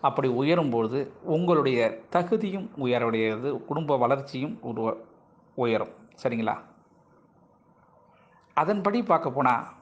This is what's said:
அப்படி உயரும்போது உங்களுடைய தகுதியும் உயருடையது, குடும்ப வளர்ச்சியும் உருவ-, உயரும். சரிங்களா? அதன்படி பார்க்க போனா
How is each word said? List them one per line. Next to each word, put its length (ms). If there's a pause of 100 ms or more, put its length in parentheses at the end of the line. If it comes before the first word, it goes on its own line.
அப்படி 220
உயரும்போது 840 (120)
உங்களுடைய 840
தகுதியும் 680
உயருடையது, 880
குடும்ப 320
வளர்ச்சியும் 640
உருவ-, 360 (580)
உயரும். 340 (340)
சரிங்களா? 340 (2000)
அதன்படி 500
பார்க்க 280
போனா 500